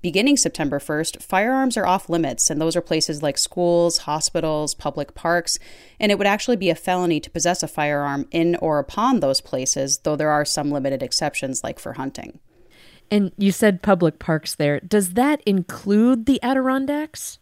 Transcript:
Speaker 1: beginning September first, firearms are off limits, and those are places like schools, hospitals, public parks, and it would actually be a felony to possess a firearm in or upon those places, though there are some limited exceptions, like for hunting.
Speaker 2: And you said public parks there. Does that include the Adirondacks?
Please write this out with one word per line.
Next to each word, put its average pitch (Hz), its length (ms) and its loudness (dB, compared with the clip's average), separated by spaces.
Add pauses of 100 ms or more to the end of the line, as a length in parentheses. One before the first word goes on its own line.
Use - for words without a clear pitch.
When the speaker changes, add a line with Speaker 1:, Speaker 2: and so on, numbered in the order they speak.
Speaker 1:
beginning 202 340 0
September 143 440 -2
first, 156 420 -6
firearms 247 540 0
are 208 100 -2
off 185 220 0
limits, 160 420 0
and 151 100 -2
those 165 140 0
are 170 60 2
places 156 420 -2
like 143 160 0
schools, 175 600 2
hospitals, 156 760 -2
public 143 400 -6
parks, 170 440 0 (420)
and 208 100 4
it 196 80 4
would 202 80 2
actually 214 300 2
be 180 140 2
a 160 40 2
felony 180 460 0
to - 100 -16
possess 175 320 0
a 156 60 -6
firearm 143 640 -2
in 170 240 2
or 151 240 0
upon 226 400 2
those 135 200 2
places, 135 640 -2
though 151 140 0
there 151 140 2
are 147 160 2
some 147 260 -2
limited 135 300 -2
exceptions, 135 600 -4
like - 160 -8
for - 140 -10
hunting. - 480 -10 (720)
Speaker 2:
And 202 260 2
you 196 160 4
said 202 300 2
public 175 360 4
parks - 360 -2
there. 147 260 0
Does 190 320 0
that 285 300 2
include 214 840 2
the 269 180 2
Adirondacks? 269 1000 -2